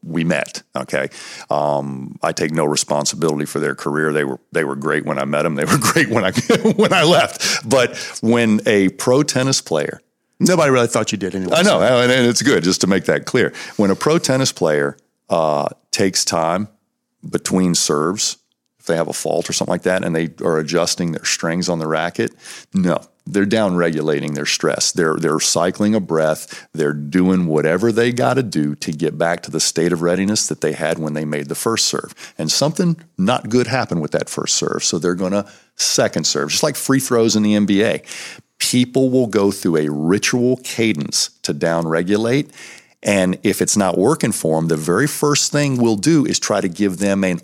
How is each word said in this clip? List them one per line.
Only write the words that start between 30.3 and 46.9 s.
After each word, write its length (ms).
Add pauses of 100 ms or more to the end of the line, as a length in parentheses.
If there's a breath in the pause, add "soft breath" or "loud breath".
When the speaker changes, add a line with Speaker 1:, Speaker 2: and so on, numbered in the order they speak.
Speaker 1:
that 120
they 120
had 260
when 160
they 100
made 240
the 60
first 320
serve. 280 (220 loud breath)
And 160
something 440 (200)
not 320
good 200
happened 340
with 80
that 180
first 280
serve, 280
so 140
they're 160
gonna 360 (260 loud breath)
second 480
serve, 260
just 120
like 140
free 240
throws 360
in 60
the 120
N 100
B 180
A. 200 (560 loud breath)
People 520
will 160
go 240
through 260
a 140
ritual 680
cadence 720 (140)
to 100
downregulate, 1000 (520 loud breath)
and 400
if 180
it's 160
not 220
working 340
for 240
'em, 120
the 100
very 280
first 460
thing 240
we'll 200
do 280
is 140
try 240
to 60
give 280